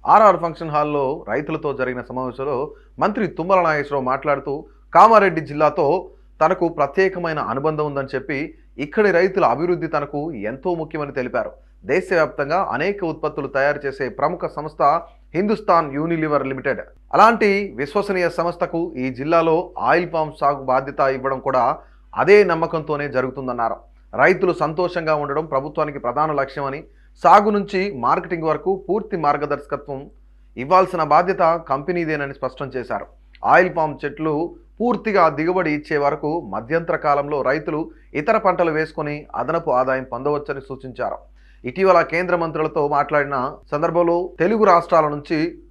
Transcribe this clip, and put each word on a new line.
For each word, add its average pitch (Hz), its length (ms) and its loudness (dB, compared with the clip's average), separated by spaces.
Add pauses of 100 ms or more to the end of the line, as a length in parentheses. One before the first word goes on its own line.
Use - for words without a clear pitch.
(140)
ఆర్ఆర్ 202 280 8
ఫంక్షన్ 165 320 -6
హాల్‌లో 147 560 0
రైతులతో 151 400 -4 (100)
జరిగిన 123 300 -4
సమావేశంలో 127 480 -6 (420)
మంత్రి 202 280 0 (100)
తుమ్మల 180 300 2
నాగేశ్వరరావు 143 420 -2
మాట్లాడుతూ, 139 560 -2 (300)
కామారెడ్డి 196 460 8
జిల్లాతో 151 440 0 (560)
తనకు 175 260 2 (120)
ప్రత్యేకమైన 170 600 0
అనుబంధం 143 460 -2
ఉందని 139 300 -6
చెప్పి, 139 400 -6 (220)
ఇక్కడి 190 340 2
రైతుల 180 420 4
అభివృద్ధి 160 420 -2
తనకు 147 380 -4 (180)
ఎంతో 170 300 -4
ముఖ్యమని 151 380 -6
తెలిపారు. 120 320 -4 (340)
దేశవ్యాప్తంగా 170 760 0 (160)
అనేక 190 360 -2
ఉత్పత్తులు 147 360 -6
తయారు 143 380 0
చేసే 131 240 -4
ప్రముఖ 165 360 -2 (120)
సంస్థ 151 260 -4 (520)
హిందుస్థాన్ 180 600 2
యూనిలివర్ 156 540 0
లిమిటెడ్. 139 300 -4 (320)
అలాంటి 202 640 4
విశ్వసనీయ 185 520 -2
సంస్థకు 170 680 -4
ఈ 127 100 -4 (140)
జిల్లాలో 165 580 2
ఆయిల్ 160 340 2
పామ్ 156 280 -2
సాగు 143 220 0 (100)
బాధ్యత 139 260 -2
ఇవ్వడం 135 400 0
కూడా 131 260 0 (500)
అదే 196 280 6
నమ్మకంతోనే 160 640 -2 (100)
జరుగుతుందన్నారు. 127 580 -4 (480)
రైతులు 180 300 4 (100)
సంతోషంగా 160 600 0
ఉండడం 143 220 -2
ప్రభుత్వానికి 147 540 -4
ప్రధాన 139 320 -2 (100)
లక్ష్యమని, 139 420 -6 (400)
సాగు 202 260 8
నుంచి 202 300 -2 (240)
మార్కెటింగ్ 165 460 0
వరకు 151 220 -2 (180)
పూర్తి 196 280 -2
మార్గదర్శకత్వం 143 840 -2 (640)
ఇవ్వాల్సిన 180 400 2 (100)
బాధ్యత 180 300 2 (260)
కంపెనీదేనని 147 720 -4
స్పష్టం 135 360 -6
చేశారు. 113 300 -6 (460)
ఆయిల్ 175 260 6
పామ్ 151 180 -2 (100)
చెట్లు 156 500 -4 (240)
పూర్తిగా 208 580 2
దిగుబడి 170 400 0
ఇచ్చే 151 260 -4
వరకు 151 380 -2 (120)
మధ్యంతర 160 420 -2 (100)
కాలంలో 143 360 0
రైతులు 156 500 -2 (220)
ఇతర 220 240 0
పంటలు 180 400 0
వేసుకొని 151 480 -6 (100)
అదనపు 156 440 -2
ఆదాయం 131 340 0
పొందవచ్చని 139 560 -4
సూచించారు. 123 480 -8 (520)
ఇటీవల 180 320 -2 (120)
కేంద్ర 175 220 -4
మంత్రులతో 156 520 -4
మాట్లాడిన 143 640 -2 (200)
సందర్భంలో 170 580 -2 (100)
తెలుగు 208 240 2
రాష్ట్రాల 170 520 4
నుంచి 147 240 -4 (320)